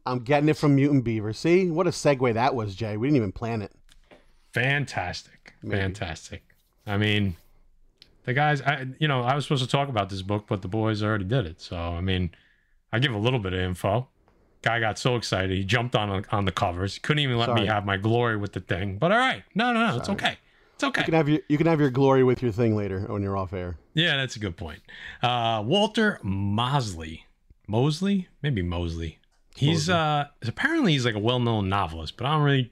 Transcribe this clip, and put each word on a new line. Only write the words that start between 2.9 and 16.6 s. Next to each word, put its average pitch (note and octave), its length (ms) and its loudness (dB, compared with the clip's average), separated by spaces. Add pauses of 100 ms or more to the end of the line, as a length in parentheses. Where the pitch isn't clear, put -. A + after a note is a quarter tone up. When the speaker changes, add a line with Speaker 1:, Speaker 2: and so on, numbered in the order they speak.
Speaker 1:
We A#2 120 -2
didn't D3+ 100 4
even G2+ 140 0
plan A#2 280 -6
it. G2 120 -10 (800)
Speaker 2:
Fantastic. A#2 1000 -4 (100)
Speaker 1:
Maybe. G#2+ 180 -2
Speaker 2:
Fantastic. F2+ 640 -6 (440)
I G#2 100 -2
mean, G#2 400 2 (880)
the C3 80 -4
guys, D3 300 0
I, C#3+ 240 -2 (120)
you D3+ 100 0
know, C3 140 2
I B2 120 2
was D3 100 -2
supposed C3+ 200 0
to A#2+ 60 -4
talk C#3 180 0
about G#2+ 200 0
this F#2+ 140 -8
book, G#2 260 -2
but G2+ 140 -2
the F#2+ 60 -8
boys G#2+ 340 0
already G#2+ 220 0
did A#2 200 0
it. D#2+ 160 -12
So, - 160 -12
I E2+ 240 -4
mean, F#2 300 0 (640)
I A2 80 0
give C3+ 120 0
a G#2+ 60 -4
little B2 220 2
bit F#2 120 -4
of F#2 80 -2
info. F#2+ 480 -2 (540)
Guy A#2 180 0
got A2 180 -2
so B2 180 0
excited. F#2+ 340 -2
He F#2+ 140 0
jumped A#2+ 300 0
on, G2+ 360 0
on G2+ 160 0
the F#2 60 0
covers. F#2 460 -2